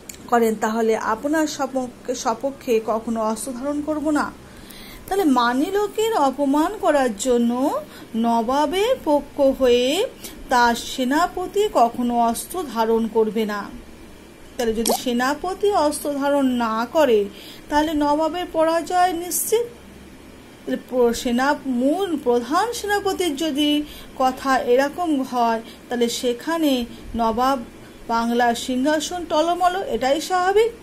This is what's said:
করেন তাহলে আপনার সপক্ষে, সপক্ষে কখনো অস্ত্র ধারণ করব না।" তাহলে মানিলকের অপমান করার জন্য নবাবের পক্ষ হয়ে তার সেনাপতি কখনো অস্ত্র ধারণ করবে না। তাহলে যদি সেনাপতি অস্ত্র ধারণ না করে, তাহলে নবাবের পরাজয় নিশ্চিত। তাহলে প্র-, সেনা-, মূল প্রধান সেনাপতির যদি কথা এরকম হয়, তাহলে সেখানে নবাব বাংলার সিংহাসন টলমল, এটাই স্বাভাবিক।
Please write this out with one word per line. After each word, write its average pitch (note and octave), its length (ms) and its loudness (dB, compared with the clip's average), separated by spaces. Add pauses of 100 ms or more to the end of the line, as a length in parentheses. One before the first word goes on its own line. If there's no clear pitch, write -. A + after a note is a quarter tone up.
(300)
করেন A#3 260 4
তাহলে A3 420 0
আপনার D4 500 0
সপক্ষে, C4 680 -6
সপক্ষে B3 720 -2
কখনো A3+ 360 -2
অস্ত্র A3 300 -2
ধারণ C#4+ 300 -4
করব D4+ 280 -2
না।" C#4+ 220 0 (760)
তাহলে G4 140 2
মানিলকের F#4+ 920 0
অপমান C#4+ 640 2
করার C4+ 360 2
জন্য B3 640 0 (340)
নবাবের C#4 880 2
পক্ষ C#4+ 380 0
হয়ে C4+ 680 4 (420)
তার A#3+ 260 4
সেনাপতি F4+ 1000 0
কখনো A#3+ 460 2
অস্ত্র A#3 440 -2 (100)
ধারণ A3+ 340 2
করবে A3 380 2
না। G3+ 240 -6 (880)
তাহলে A#3 160 0
যদি A3 180 0 (120)
সেনাপতি D4 680 0
অস্ত্র D4 420 0
ধারণ C#4+ 320 2
না A#3 460 -2
করে, B3 340 4 (440)
তাহলে D4+ 240 2
নবাবের D4+ 600 0
পরাজয় E4+ 600 2
নিশ্চিত। F4 460 -2
তাহলে - 1160 -10 (120)
প্র-, A#3+ 240 4
সেনা-, B3+ 420 0 (100)
মূল C#4+ 580 0
প্রধান B3+ 500 2
সেনাপতির G4 640 -2
যদি D4 480 0 (340)
কথা C4 420 0
এরকম C#4+ 640 0
হয়, A#3 400 0 (280)
তাহলে A#3+ 200 0
সেখানে C4 760 -2 (300)
নবাব A#3 440 0 (480)
বাংলার A#3 480 2
সিংহাসন D4+ 680 -2
টলমল, F4 500 2
এটাই C#4 460 0
স্বাভাবিক। G4 500 2 (120)